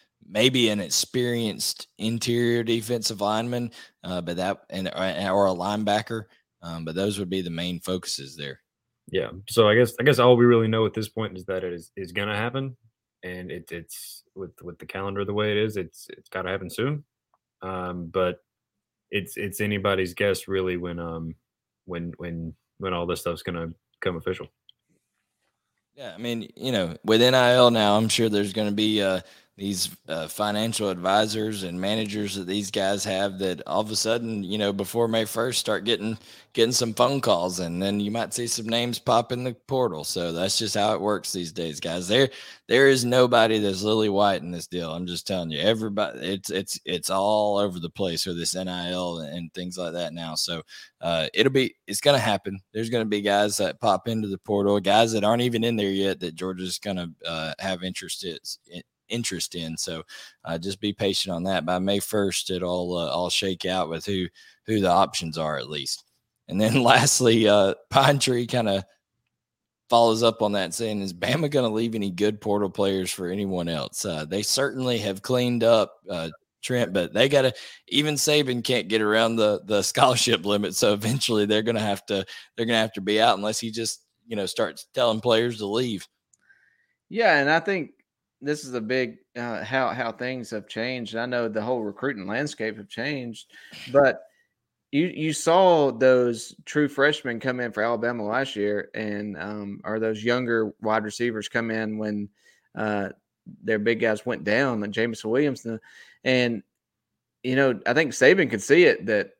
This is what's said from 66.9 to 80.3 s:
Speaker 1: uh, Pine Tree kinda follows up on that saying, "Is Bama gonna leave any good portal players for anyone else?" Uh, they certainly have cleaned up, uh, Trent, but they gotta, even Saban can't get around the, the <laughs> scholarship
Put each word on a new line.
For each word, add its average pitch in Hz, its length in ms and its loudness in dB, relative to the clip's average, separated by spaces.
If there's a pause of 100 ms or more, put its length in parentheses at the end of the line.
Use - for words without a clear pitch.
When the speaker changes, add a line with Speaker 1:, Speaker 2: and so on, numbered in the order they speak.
Speaker 1:
uh, 101 280 6 (160)
Pine 139 300 4
Tree 123 280 0
kinda 107 380 0 (1040)
follows 117 340 6
up 113 180 4
on 104 120 2
that 92 200 0
saying, 107 280 -4
"Is 95 120 -6
Bama 139 380 0
gonna 131 160 2
leave 110 260 0
any 101 160 -2
good 104 300 0
portal 104 300 0
players 95 420 0
for 90 160 -6
anyone 95 400 -4
else?" 76 380 -6
Uh, 78 180 -6
they 90 180 -4
certainly 127 580 -2
have 101 220 -4
cleaned 123 440 0
up, 113 320 4 (120)
uh, 82 200 -6 (320)
Trent, 120 320 -2
but 95 200 0
they 120 140 4
gotta, 135 260 4 (360)
even 147 260 2
Saban 135 480 0
can't 120 240 0
get 110 140 2
around 113 340 4
the, 107 300 2
the 104 160 2
<laughs> - 0 -
scholarship 117 640 2